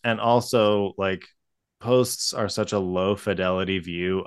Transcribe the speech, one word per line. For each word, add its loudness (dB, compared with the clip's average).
And 0
also, 2
like, -2
posts 2
are -2
such -4
a 0
low 0
fidelity -2
view -4